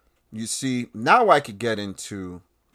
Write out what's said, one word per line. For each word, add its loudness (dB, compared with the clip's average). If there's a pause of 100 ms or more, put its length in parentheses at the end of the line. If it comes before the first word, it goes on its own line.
(320)
You -10
see, -4
now 4
I 8
could -10
get -2
into -10 (340)